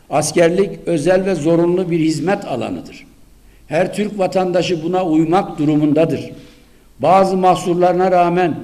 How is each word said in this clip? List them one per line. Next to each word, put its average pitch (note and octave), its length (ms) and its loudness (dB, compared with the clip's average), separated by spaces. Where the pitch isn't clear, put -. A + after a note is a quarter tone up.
Askerlik E3 600 0
özel F3 400 0
ve G3 80 -2
zorunlu E3+ 560 0
bir E3+ 80 0
hizmet D#3+ 460 -2
alanıdır. A2 640 -8
Her F3+ 280 -2
Türk G#3 240 -6
vatandaşı F3+ 640 0
buna F#3 240 -2
uymak D#3+ 520 0
durumundadır. D3+ 720 0
Bazı F#3+ 380 2
mahsurlarına F3+ 760 2
rağmen F3 540 2